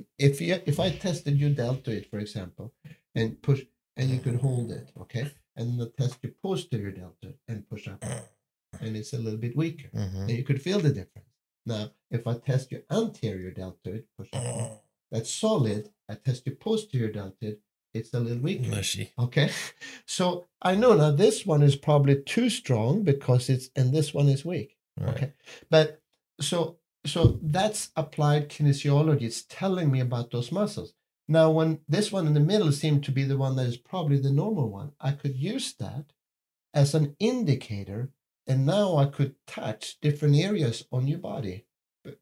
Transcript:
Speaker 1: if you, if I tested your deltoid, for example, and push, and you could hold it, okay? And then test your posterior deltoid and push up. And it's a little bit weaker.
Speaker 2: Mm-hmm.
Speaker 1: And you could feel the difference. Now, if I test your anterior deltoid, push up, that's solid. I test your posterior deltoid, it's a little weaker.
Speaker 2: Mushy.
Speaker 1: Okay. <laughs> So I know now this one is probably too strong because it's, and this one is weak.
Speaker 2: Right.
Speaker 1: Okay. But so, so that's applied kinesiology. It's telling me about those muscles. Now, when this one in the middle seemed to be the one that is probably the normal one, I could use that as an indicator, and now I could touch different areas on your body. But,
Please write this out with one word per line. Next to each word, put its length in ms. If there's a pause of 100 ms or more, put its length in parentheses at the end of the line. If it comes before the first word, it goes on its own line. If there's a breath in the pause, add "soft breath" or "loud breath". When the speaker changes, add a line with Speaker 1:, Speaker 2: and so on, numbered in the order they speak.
(180)
Speaker 1:
if 240
you, 240
if 140
I 120
tested 460
your 120
deltoid, 600
for 100
example, 540 (400 loud breath)
and 280
push, 200 (360)
and 120
you 100
could 200
hold 320
it, 200 (100)
okay? 300 (260)
And 220
then 180
test 260
your 80 (100)
posterior 500
deltoid 440 (120)
and 220
push 180
up. 160 (760)
And 160
it's 180
a 40
little 220
bit 180
weaker. 360
Speaker 2:
Mm-hmm. 280
Speaker 1:
And 80
you 140
could 180
feel 180
the 100
difference. 380 (380)
Now, 260 (180)
if 160
I 100
test 360
your 180
anterior 640
deltoid, 540 (120)
push 160
up, 500 (280)
that's 220
solid. 560 (180)
I 80
test 300
your 100
posterior 560
deltoid, 460 (360)
it's 200
a 60
little 240
weaker. 260
Speaker 2:
Mushy. 480
Speaker 1:
Okay. 380
<laughs> 40 (460 loud breath)
So 420 (140)
I 140
know 200
now 160
this 340
one 180
is 120
probably 460
too 280
strong 540
because 460
it's, 260
and 180
this 200
one 140
is 180
weak. 300 (240)
Speaker 2:
Right. 160
Speaker 1:
Okay. 180 (360 loud breath)
But 320 (400)
so, 360 (280)
so 360
that's 540
applied 540
kinesiology. 760
It's 200
telling 480
me 100
about 300
those 200
muscles. 420 (340)
Now, 240
when 360
this 240
one 160
in 60
the 60
middle 320
seemed 320
to 80
be 120
the 140
one 200
that 100
is 100
probably 420
the 120
normal 380
one, 300
I 120
could 260
use 360
that 320 (680)
as 220
an 240
indicator, 880 (380)
and 180
now 320
I 80
could 300 (100)
touch 560
different 360
areas 540
on 160
your 120
body. 460 (380)
But, 180